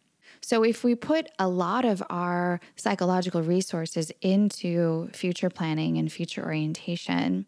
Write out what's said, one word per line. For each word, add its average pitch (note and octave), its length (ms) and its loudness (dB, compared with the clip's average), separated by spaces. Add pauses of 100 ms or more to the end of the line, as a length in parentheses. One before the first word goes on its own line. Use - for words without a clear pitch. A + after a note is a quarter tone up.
(440)
So A3+ 200 2
if A3+ 200 2
we A#3+ 120 4
put D#4 420 0
a F#3+ 100 2
lot F#3 380 0
of G3+ 240 2
our F3 500 0 (160)
psychological F#3 680 0
resources E3 680 -2 (100)
into F3 920 2
future F3+ 380 -2
planning D#3+ 460 0
and D#3+ 140 0
future - 320 -8
orientation, F3 1040 -2